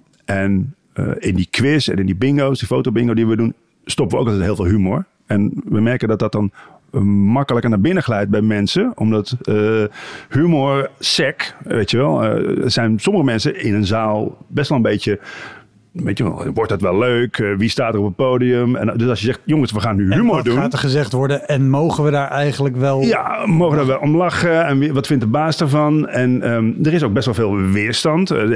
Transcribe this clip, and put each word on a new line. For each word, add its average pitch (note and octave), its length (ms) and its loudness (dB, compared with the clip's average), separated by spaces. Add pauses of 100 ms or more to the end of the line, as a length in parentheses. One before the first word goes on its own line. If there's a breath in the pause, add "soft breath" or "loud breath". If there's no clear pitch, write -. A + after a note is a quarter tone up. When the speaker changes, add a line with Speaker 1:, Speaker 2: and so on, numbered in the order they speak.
(260)
Speaker 1:
En, G2 500 -2 (180)
eh, - 120 -4 (140)
in G2 160 -2
die F2+ 140 0
quiz C#3+ 380 0
en - 100 -2
in G2 80 0
die F#2+ 100 0
bingo's, C3+ 440 0
die - 80 -4
fotobingo A#2+ 460 0
die A2+ 140 2
we A2+ 80 2
doen, A2+ 180 0 (320)
stoppen A#2 320 -2
we - 60 0
ook A#2 60 0
altijd F#2+ 160 0
heel G2+ 100 0
veel F#2 100 -2
humor. G2+ 400 2 (200)
En G#2 260 0 (180)
we G#2+ 120 0
merken A#2+ 260 0
dat G#2+ 120 0
dat A2 120 -2
dan, G#2 200 -2 (400 loud breath)
eh, - 100 -2
makkelijker A#2 720 2
naar G#2 100 2
binnen E3 220 2
glijdt G#2 280 -2
bij G#2+ 100 2
mensen. G#2+ 540 0
Omdat, A2 460 -2
eh, G#2+ 420 0 (460 loud breath)
humor, C#3 600 0 (100)
sec, - 640 -4
weet - 280 -2
je A2+ 60 0
wel. C3+ 260 2
Eh, - 400 0
er A#2+ 80 0
zijn A2+ 280 0
sommige F#3+ 260 2
mensen B2 380 -2
in A2 100 0
een G#2 120 2
zaal G#2+ 520 -2 (100)
best C#3+ 220 -2
wel D3 80 0
een A2+ 60 2
beetje, G#2 360 0 (720 loud breath)
weet C3 260 -4
je B2 60 -2
wel, E2+ 300 -4
wordt - 160 -2
dat - 120 -4
wel F#2 160 0
leuk? A#2+ 400 0
Eh, G2+ 200 -2
wie A2 120 0
staat A#2 240 -2
er G#2 60 -2
op G2+ 60 0
het F#2+ 100 -4
podium? B2 600 2
En, A2 220 -2
dus A#2 120 0
als A#2 100 -2
je G#2+ 60 -4
zegt, A#2 200 -2
"Jongens, D3 260 0
we G#2 80 -4
gaan G#2+ 160 -2
nu G2 160 2
Speaker 2:
En C#3 60 2
Speaker 1:
humor A3+ 180 2
Speaker 2:
wat B2 100 -2
Speaker 1:
doen." A#2+ 120 2
Speaker 2:
gaat A3+ 160 0
er C3 60 -2
gezegd C3+ 320 0
worden? C#3 360 -2
En C3+ 220 2
mogen D3+ 340 0
we D3 80 2
daar C#3+ 180 0
eigenlijk C#3 480 -2
wel C3+ 240 0
Speaker 1:
Ja, - 440 -2
mogen E3+ 260 4
we D3 140 2
daar C3 140 0
wel D3 100 0
om D3+ 80 4
lachen? E3+ 480 2
En C#3 140 2
wie, D3 140 0
wat C3+ 140 -2
vindt C3 160 2
de G#2+ 60 2
baas D3+ 320 0
ervan? D3+ 460 2
En, B2+ 340 0
ehm, A#2 300 0 (120)
er D#3 100 2
is E3 100 2
ook G#2 100 0
best B2 120 0
wel B2 100 0
veel G#2 200 0
weerstand. A2 760 0
Eh, A2 160 0
je A2+ 80 2